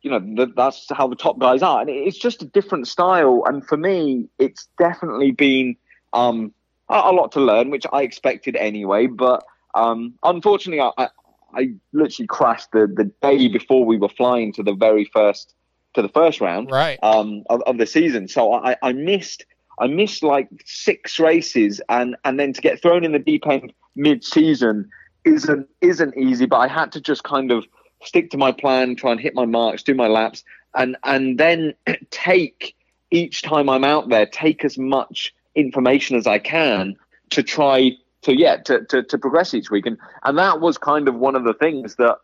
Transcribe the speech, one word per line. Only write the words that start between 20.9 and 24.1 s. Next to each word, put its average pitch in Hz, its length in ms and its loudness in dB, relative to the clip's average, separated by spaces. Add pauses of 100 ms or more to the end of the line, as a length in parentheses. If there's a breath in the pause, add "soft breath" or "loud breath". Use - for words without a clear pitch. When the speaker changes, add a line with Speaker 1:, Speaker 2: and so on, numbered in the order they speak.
Speaker 1:
races, 151 640 2 (100)
and, 123 340 -2
and 135 160 -2
then 139 140 -2
to - 80 -16
get - 180 0
thrown 175 240 2
in 160 80 -2
the 147 60 0
deep 151 280 -2
end 131 260 -2 (220)
mid-season 135 920 2 (360 soft breath)